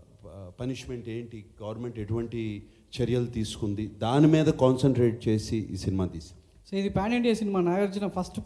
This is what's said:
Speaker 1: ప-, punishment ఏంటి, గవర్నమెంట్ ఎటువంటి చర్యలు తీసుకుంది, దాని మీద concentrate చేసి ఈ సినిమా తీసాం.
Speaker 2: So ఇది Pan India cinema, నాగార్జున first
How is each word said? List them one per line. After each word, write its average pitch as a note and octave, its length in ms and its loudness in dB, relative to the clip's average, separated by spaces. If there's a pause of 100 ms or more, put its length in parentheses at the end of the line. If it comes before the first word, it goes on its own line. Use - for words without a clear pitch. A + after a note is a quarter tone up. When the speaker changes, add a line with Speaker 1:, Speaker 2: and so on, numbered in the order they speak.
(260)
Speaker 1:
ప-, F2+ 340 -18
punishment B2 500 -10
ఏంటి, A2+ 360 -10 (180)
గవర్నమెంట్ A2 360 -8
ఎటువంటి A2 680 -6 (340)
చర్యలు A#2+ 260 2
తీసుకుంది, G#2+ 600 -4
దాని C3 400 4
మీద D#3 180 6
concentrate B2+ 840 4
చేసి A2 300 0 (140)
ఈ F#2 60 -6
సినిమా F#2+ 280 -2
తీసాం. E2 320 -10 (340)
Speaker 2:
So G3 40 -6
ఇది G3 140 -2
Pan G3 240 0
India A#3+ 200 2
cinema, G3+ 280 0
నాగార్జున G3 460 0
first - 380 -6